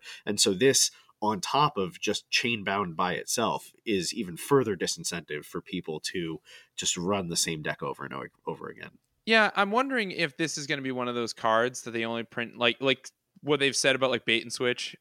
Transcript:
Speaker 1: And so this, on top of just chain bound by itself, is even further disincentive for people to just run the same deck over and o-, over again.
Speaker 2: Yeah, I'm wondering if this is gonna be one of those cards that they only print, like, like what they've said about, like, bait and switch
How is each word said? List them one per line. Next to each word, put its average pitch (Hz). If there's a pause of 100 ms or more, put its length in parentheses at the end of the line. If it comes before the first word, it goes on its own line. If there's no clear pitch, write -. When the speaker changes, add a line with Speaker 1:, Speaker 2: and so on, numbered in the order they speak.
(260)
Speaker 1:
And 104
so 101
this, 123 (300)
on 107
top 147
of 92
just -
chain 117
bound 98
by 90
itself, - (140)
is 95
even 90
further 123
disincentive 82
for 87
people 82 (120)
to 82 (340)
just -
run 90
the 85
same 82
deck 76
over 69
and 67
o-, 65 (180)
over 78
again. 82 (260)
Speaker 2:
Yeah, 214
I'm 202
wondering 240
if 156
this 160
is 143
gonna 143
be 131
one 123
of 120
those 117
cards 117
that 117
they 113
only 113
print, 117
like, 120
like 135 (320)
what 143
they've 135
said 135
about, 131
like, 117
bait 113
and 117
switch -